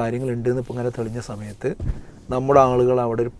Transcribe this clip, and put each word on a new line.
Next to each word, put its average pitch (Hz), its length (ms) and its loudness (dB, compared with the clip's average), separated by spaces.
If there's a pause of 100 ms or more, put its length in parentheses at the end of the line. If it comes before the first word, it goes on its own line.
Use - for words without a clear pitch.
കാര്യങ്ങളുണ്ട് 120 480 -2
എന്ന് 127 140 0
ഇപ്പം 123 120 -10
ഇങ്ങനെ 123 220 -2
തെളിഞ്ഞ 117 220 -4 (120)
സമയത്ത് 104 380 -6 (640)
നമ്മുടെ 135 260 4 (100)
ആളുകൾ 123 360 4
അവിടെ 117 200 0
ഒരു 120 140 -6